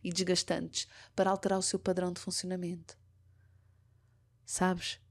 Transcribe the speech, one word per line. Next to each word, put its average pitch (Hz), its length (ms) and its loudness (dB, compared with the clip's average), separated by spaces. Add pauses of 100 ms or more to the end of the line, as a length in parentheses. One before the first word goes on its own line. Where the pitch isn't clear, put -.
e 180 80 -4
desgastantes 175 760 0 (280)
para 190 160 4
alterar 190 280 2
o 185 40 -2
seu - 160 0
padrão 180 340 0
de 175 80 -10
funcionamento. 180 800 -6 (1500)
Sabes, - 560 0 (100)